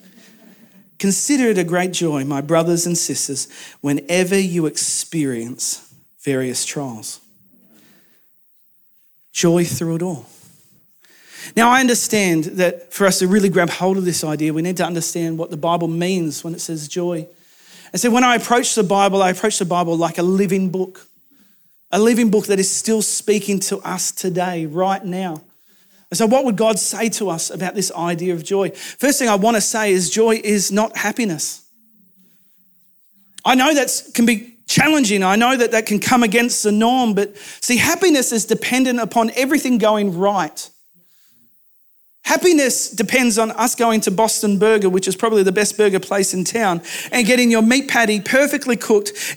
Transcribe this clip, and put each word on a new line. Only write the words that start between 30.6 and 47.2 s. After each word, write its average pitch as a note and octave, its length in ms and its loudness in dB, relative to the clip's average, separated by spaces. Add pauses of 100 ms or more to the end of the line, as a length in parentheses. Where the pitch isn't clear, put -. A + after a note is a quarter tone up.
not G#3+ 240 0
happiness. G3+ 640 -4 (1800)
I A#3+ 100 4
know C4 180 4
that C#4 300 -2 (120)
can A#3 120 2
be A#3 280 -2 (120)
challenging. C4 560 2
I F#3+ 140 2
know A#3+ 200 4
that A#3 140 2
that A3 160 0
can G#3 140 0
come B3+ 220 4
against A#3+ 420 2
the G#3 80 2
norm, A#3 420 2
but G3+ 200 -2 (260)
see, B3 160 0
happiness D4+ 560 2
is A3 120 0
dependent B3 540 0
upon A3+ 320 0
everything C4 480 2
going G#3 400 2
right. F#3+ 500 -2 (1500)
Happiness D4+ 640 2
depends A3+ 500 0
on A3+ 140 0
us A#3+ 240 -2
going A3+ 240 2
to G#3+ 100 -2
Boston G#3 480 0
Burger, G#3+ 300 4
which F#3 180 0
is F#3+ 80 -2
probably A3 300 2
the G3 80 2
best G#3 240 0
burger G3 240 2
place G3 340 -2
in F#3 80 -2
town, F#3 400 -2 (300)
and B3 120 2